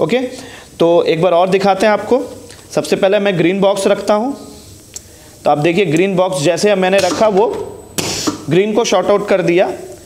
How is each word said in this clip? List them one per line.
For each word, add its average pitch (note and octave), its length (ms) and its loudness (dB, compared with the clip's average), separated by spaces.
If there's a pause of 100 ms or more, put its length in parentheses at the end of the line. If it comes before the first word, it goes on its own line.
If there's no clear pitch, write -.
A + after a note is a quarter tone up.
ओके, G#3+ 140 0 (640)
तो E3+ 240 4
एक D#3+ 180 0
बार F3 100 2
और F3 180 2
दिखाते F#3+ 360 2
हैं G#3+ 80 4
आपको। A#3 280 0 (540)
सबसे D#3 200 -2
पहले G3 240 2
मैं G3 180 0
ग्रीन F3 220 2
बॉक्स G3 280 2
रखता G3+ 260 0
हूँ, A#3 240 -2 (1080)
तो C#3+ 60 2
आप D3 60 2
देखिए E3+ 280 2
ग्रीन F3+ 300 0
बॉक्स F3+ 280 0
जैसे F3 320 2
मैंने F#3 220 2
रखा, F#3 300 2
वो G#3 200 2 (1000)
ग्रीन G3+ 240 2
को A#3 100 0
शॉर्ट F#3 240 0
आउट G3+ 200 0
कर F#3+ 140 2
दिया। F3 320 0 (320)